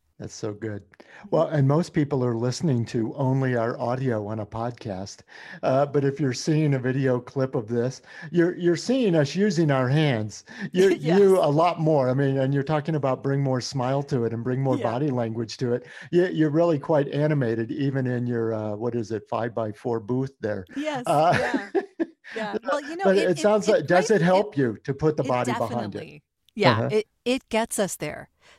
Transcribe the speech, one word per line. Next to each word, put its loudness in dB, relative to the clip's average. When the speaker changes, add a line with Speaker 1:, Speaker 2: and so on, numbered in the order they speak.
Speaker 1:
That's -12
so -6
good. -8
Well, 2
and 2
most 2
people 0
are 0
listening 0
to -4
only 0
our 0
audio -2
on -6
a -8
podcast. -8
Uh, 4
but 0
if -2
you're 0
seeing 2
a 2
video 0
clip -4
of -4
this, -2
you're, 2
you're 2
seeing 0
us 2
using 2
our 2
hands. 0
Speaker 2:
<laughs> -8
Speaker 1:
You're, 4
Speaker 2:
Yes. 2
Speaker 1:
you 8
a 2
lot 2
more. 4
I 2
mean, 2
and 0
you're 0
talking -2
about -2
bring 0
more 0
smile -2
to -2
it -2
and -6
bring -2
more 2
Speaker 2:
Yeah. -6
Speaker 1:
body -2
language -4
to 0
it. -6
You, 2
you're 2
really 2
quite 2
animated, 0
even -2
in -2
your, -2
uh, -4
what -4
is -4
it, -6
five-by-four -4
booth -4
there. -6
Speaker 2:
Yes, -6
Speaker 1:
Uh, 4
Speaker 2:
yeah. 0
Speaker 1:
<laughs> -20
Speaker 2:
Yeah. -6
Well, 0
you -10
know, -6
Speaker 1:
but 4
Speaker 2:
it, 2
Speaker 1:
it 2
Speaker 2:
it, -2
Speaker 1:
sounds 2
Speaker 2:
it 4
Speaker 1:
like, 2
does 4
Speaker 2:
brings, 4
Speaker 1:
it 2
help 2
Speaker 2:
it, 0
Speaker 1:
you 0
to -4
put 0
the 0
Speaker 2:
it -6
Speaker 1:
body 0
behind -4
it? -8
Speaker 2:
definitely, -16
yeah, 4
Speaker 1:
Uh-huh. -2
Speaker 2:
it, 0
it -2
gets -2
us -2
there. -10